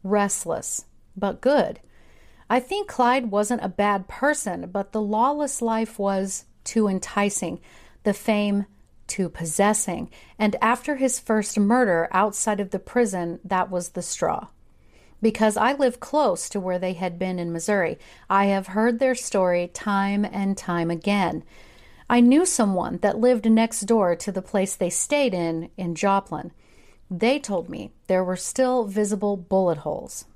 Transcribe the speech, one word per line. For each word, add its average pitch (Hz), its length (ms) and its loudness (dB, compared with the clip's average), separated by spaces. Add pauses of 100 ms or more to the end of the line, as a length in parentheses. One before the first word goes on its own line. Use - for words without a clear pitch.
Restless, 196 840 -2 (300)
but 190 240 -4
good. 262 380 2 (720)
I 247 100 4
think 403 280 -4
Clyde 247 420 2
wasn't 208 340 0
a 190 60 -4
bad 202 360 0
person, 180 640 -2
but 196 220 -6
the 220 80 -2
lawless 262 640 0
life 226 360 -2
was 196 460 -2 (180)
too 214 260 0
enticing, 190 720 -2 (440)
the 208 100 2
fame 208 540 0 (400)
too 180 240 -4
possessing. 180 800 0 (280)
And 208 220 2
after 247 360 0
his 262 220 0
first 214 400 0
murder 202 540 4
outside 202 480 0
of 196 100 -4
the - 80 -4
prison, 185 680 -2
that 185 260 -2
was 175 200 -6
the 180 120 -8
straw. - 460 -2 (760)
Because 214 340 2
I 226 160 4
live 247 280 0
close 254 500 0
to 202 100 -4
where 180 180 -2
they 185 140 -2
had 175 260 -6
been 185 200 -2
in 170 120 -4
Missouri, 170 480 0 (300)
I 196 180 4
have 196 220 0
heard 220 300 0
their 262 160 2
story 180 540 0
time 202 560 0
and 196 320 -2
time 170 340 -2
again. 170 540 0 (680)
I 240 100 6
knew 262 240 8
someone 185 540 0
that 208 200 0
lived 226 320 4
next 226 300 4
door 202 360 2
to 185 140 -8
the 185 120 -6
place 190 340 -2
they 180 140 0
stayed 285 420 0
in, 165 460 -4
in 175 160 -4
Joplin. 196 580 -2 (580)
They 220 280 0
told 180 320 -6
me - 220 -12 (140)
there 185 160 2
were 185 140 -4
still 254 480 0
visible 202 540 -2
bullet 180 400 0
holes. - 580 -10